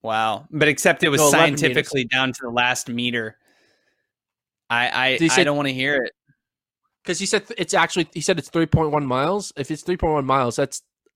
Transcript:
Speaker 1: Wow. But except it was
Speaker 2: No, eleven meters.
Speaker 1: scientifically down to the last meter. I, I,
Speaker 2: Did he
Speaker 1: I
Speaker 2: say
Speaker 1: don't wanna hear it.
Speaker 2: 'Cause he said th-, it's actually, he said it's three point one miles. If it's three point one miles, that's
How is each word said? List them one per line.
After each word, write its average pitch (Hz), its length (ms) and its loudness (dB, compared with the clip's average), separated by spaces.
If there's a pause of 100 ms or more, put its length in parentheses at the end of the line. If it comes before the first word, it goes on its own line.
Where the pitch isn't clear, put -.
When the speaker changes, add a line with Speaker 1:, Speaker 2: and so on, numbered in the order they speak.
Speaker 1:
Wow. 110 480 -2
But 151 180 2
except 165 360 2
it 160 60 4
was 139 100 2
Speaker 2:
No, 147 80 4
eleven 160 220 6
meters. 143 100 -2
Speaker 1:
scientifically 135 460 0
down 131 260 -2
to 120 100 -12
the 123 80 -10
last 123 380 -2
meter. 120 480 -4 (1300)
I, 123 380 0
I, - 40 2
Speaker 2:
Did 127 80 -2
he 165 60 4
Speaker 1:
I 139 80 2
Speaker 2:
say 127 100 4
Speaker 1:
don't 143 120 0
wanna 143 140 -2
hear 131 320 -2
it. 113 100 -8 (920)
Speaker 2:
'Cause 175 140 -4
he 196 80 -4
said 208 200 -2
th-, - 140 -14
it's 180 140 -2
actually, 170 400 2
he 170 80 -8
said 185 160 0
it's 139 100 -8
three 165 180 0
point 160 240 2
one 147 160 0
miles. 151 500 -2
If 143 140 -6
it's 151 120 -8
three 180 160 -4
point 160 160 0
one 143 100 0
miles, 131 320 0
that's - 260 -2 (340)